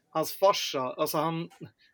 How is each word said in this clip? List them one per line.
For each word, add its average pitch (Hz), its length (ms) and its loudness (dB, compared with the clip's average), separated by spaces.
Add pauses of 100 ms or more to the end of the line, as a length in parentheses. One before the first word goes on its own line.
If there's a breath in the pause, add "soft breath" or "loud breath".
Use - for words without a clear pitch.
hans 160 240 -2
farsa, 190 480 2
alltså, 151 360 -2
han, 165 320 -2 (440 soft breath)